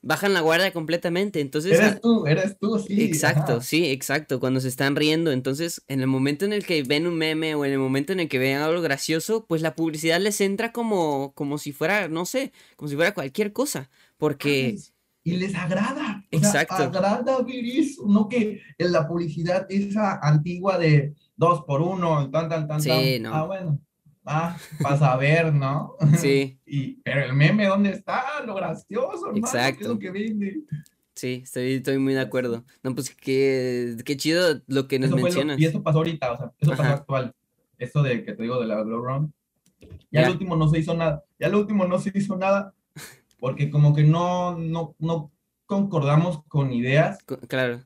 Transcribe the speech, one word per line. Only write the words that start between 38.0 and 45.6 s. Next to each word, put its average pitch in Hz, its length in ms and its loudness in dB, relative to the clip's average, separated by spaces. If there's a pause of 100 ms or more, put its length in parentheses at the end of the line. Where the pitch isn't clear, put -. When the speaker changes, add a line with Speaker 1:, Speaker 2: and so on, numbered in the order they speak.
Speaker 2:
de 120 220 0
que 107 80 -10
te 101 100 -8
digo 123 160 -2
de 117 80 -2
la 107 160 -2
Glow 113 220 -4
Run. 143 280 -2 (800)
Ya 151 120 4
Speaker 1:
Ya. - 40 6
Speaker 2:
lo 180 60 2
último 175 240 -4
no 156 120 4
se 160 120 4
hizo 165 140 -2
nada, 160 280 0 (160)
ya 147 100 0
lo 208 120 4
último 202 260 2
no 180 140 0
se 196 140 -4
hizo 196 220 -2
nada, 196 360 0 (680)
porque 135 320 -4
como 147 240 6
que 151 100 4
no, 175 520 2
no, 165 420 -6
no 160 320 -4 (360)